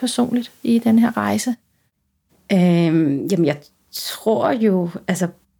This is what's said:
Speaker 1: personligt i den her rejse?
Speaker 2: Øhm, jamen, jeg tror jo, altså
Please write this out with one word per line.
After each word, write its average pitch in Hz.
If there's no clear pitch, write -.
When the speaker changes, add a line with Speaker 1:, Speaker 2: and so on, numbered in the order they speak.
Speaker 1:
personligt 240
i 233
den 226
her 226
rejse? 214
Speaker 2:
Øhm, 165
jamen, 170
jeg 143
tror -
jo, 202
altså 180